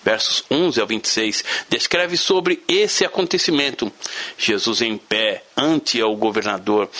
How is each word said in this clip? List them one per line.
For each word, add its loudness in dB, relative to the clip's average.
versos 0
onze 2
ao 0
vinte -4
e 0
seis, -2
descreve 0
sobre 0
esse 2
acontecimento. 0
Jesus 0
em 0
pé, -2
ante 0
o 2
governador. 0